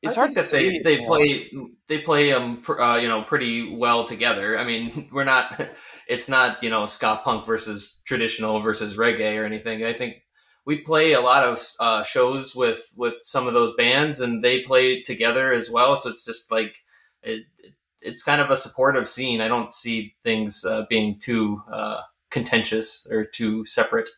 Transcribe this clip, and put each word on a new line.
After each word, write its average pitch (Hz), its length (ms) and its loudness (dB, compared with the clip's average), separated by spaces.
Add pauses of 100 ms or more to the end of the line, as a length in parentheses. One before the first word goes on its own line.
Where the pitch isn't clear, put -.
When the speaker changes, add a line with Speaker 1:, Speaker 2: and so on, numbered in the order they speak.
Speaker 1:
It's - 140 -4
Speaker 2:
I 220 40 -2
Speaker 1:
hard 285 160 2
Speaker 2:
think - 120 0
Speaker 1:
to - 40 -6
Speaker 2:
that - 0 -
they, 190 180 2
Speaker 1:
say, 170 120 -4
Speaker 2:
they 151 180 4
Speaker 1:
yeah. 120 80 -6
Speaker 2:
play, 147 440 2 (360)
they 151 140 -4
play, 147 320 4
um, 120 280 -2
pr-, - 200 -2
uh, 120 160 4
you 120 100 0
know, 110 160 0
pretty 117 500 -2
well 120 300 2
together. 110 540 -2
I 120 80 -2
mean, 117 440 -6
<laughs> - 40 -20
we're 139 100 -2
not, 131 360 0 (480)
it's 120 200 -4
not, 127 340 2
you 117 80 -2
know, 110 160 0
ska 110 380 -2
punk 110 220 -2
versus 110 600 -4
traditional 113 540 -2
versus 104 380 -4
reggae 107 400 0
or 107 80 -2
anything. 110 400 -6
I 117 80 -2
think 117 280 -8 (440)
we 147 140 -2
play 156 340 4
a 123 80 6
lot 127 240 6
of, 117 180 0 (160)
uh, 113 240 2
shows 131 500 0
with, 120 440 -2
with 117 240 -2
some 127 260 -2
of 117 60 -2
those 117 220 4
bands, 131 440 2
and 117 240 -2
they 127 200 4
play 127 380 4
together 123 520 0
as 110 180 -2
well. 123 240 6
So 123 140 -4
it's - 160 -8
just, - 260 -4
like, 110 320 -2 (400)
it, 113 220 -8 (540)
it's - 220 -10
kind 147 180 2
of 139 120 2
a 135 40 4
supportive 131 540 0
scene. 123 320 0
I 110 60 0
don't 117 260 -2
see 113 500 -4
things, 110 400 -2
uh, 95 240 -2
being 107 320 0
too, 107 520 -2
uh, 107 300 -8 (280)
contentious 110 800 -2
or 110 160 -2
too 110 400 -4
separate. 113 520 0